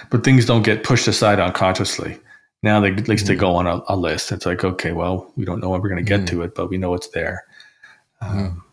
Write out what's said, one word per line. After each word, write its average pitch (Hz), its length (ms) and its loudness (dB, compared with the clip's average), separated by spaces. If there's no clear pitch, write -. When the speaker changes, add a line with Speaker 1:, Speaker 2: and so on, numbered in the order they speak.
Speaker 1:
but 113 120 2
things 131 240 6
don't 113 160 4
get 107 220 0
pushed - 240 2
aside 101 320 4
unconsciously. 92 800 -2
Now 107 180 4
they, 98 120 4
at 107 160 -2
least 104 180 2
they 98 80 2
Speaker 2:
Mm-hmm. 92 60 0
Speaker 1:
go 92 160 2
on 90 100 2
a, 87 220 -2
a 98 80 0
list. 82 360 -4
It's 92 140 -6
like, 90 180 -2
okay, 85 280 -4
well, 87 420 -4
we 110 100 -4
don't 90 160 -6
know 92 100 -4
when 92 120 -2
we're 104 60 -2
gonna 87 140 -4
get 101 180 0
Speaker 2:
Mm-hmm. 90 160 -4
Speaker 1:
to 85 60 -4
it, 90 120 -8
but 87 140 -6
we 95 100 -4
know 90 160 -2
it's 87 140 -8
there. 82 360 -8
Um, 98 160 -6
Speaker 2:
Mm-hmm. 92 220 -6